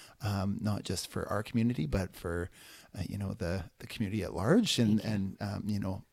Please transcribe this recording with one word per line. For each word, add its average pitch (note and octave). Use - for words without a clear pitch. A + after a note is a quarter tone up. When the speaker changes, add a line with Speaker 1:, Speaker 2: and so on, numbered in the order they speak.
Speaker 1:
um, G2
not G#2
just -
for -
our G2+
community, B2
but G2
for, F2
uh, G2+
you G2
know, G2+
the, F2
the -
community G2+
at E2+
large. D#3
And, A2
Speaker 2:
Thank -
you. A2
Speaker 1:
and, G2
um, G2+
you G2+
know, F#2+